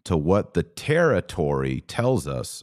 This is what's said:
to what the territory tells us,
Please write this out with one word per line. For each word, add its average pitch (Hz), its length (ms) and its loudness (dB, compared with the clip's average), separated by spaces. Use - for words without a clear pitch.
to 92 140 0
what 87 380 2
the 143 80 2
territory 87 1300 0
tells 117 400 0
us, 60 340 -8